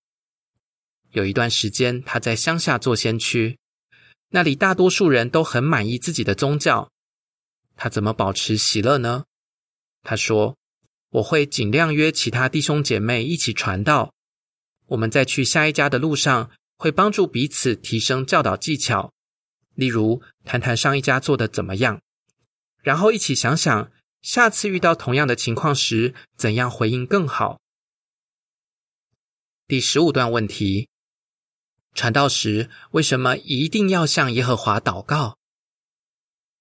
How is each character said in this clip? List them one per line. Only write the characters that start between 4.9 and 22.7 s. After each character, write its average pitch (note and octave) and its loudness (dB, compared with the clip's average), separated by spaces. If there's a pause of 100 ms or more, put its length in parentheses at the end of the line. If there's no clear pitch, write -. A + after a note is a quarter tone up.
人 B2 4
都 D#3+ 2
很 B2 -2
满 C3+ 0
意 A#2+ -4
自 - -6
己 C#3+ -2
的 G3 0
宗 D3 0
教。 C#3+ 0 (840)
他 - -6
怎 A2 -2
么 G#2+ 0
保 G2 -2
持 - -2
喜 G#2 0
乐 C3 2
呢？ B2 -4 (760)
他 - -6
说 G#2+ 2 (540)
，“我 A2+ 2
会 D3 2
尽 A2+ -2
量 D#3 2
约 D3+ 2
其 - -2
他 B2+ 0
弟 D#3 -2
兄 D3 0
姐 A2+ 0
妹 A2+ -2
一 D#3+ -4
起 - -2
传 G2 -2
道。 D3 0 (760)
我 A#2+ -2
们 A2 0
在 C3+ 2
去 C3 -2
下 D3+ 2
一 D#3 0
家 C#3+ 2
的 C#3 0
路 D3+ -2
上， C3 0 (280)
会 D#3+ -2
帮 G3+ 2
助 G3 2
彼 - -2
此 - 0
提 - -4
升 C3 -2
教 D#3 2
导 G2 0
技 - -4
巧， G2+ -2 (600)
例 C3 -2
如 A2+ 0 (220)
谈 - -4
谈 A#2+ -2
上 C#3 0
一 C#3 -2
家 C3 2
做 C3+ 0
得 A2+ 0
怎 G2+ -4
么 F#2+ -6
样， G#2+ -2 (840)